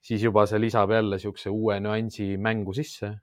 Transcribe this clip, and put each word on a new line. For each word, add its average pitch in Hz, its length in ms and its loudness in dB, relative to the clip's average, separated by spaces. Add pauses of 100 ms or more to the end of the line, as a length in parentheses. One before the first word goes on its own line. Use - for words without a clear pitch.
siis 107 200 -2
juba 104 240 6
see 107 140 0
lisab 110 300 2
jälle 107 280 2
siukse 98 320 -8
uue 107 300 0
nüansi 107 560 -2
mängu 104 380 -2
sisse 107 480 -6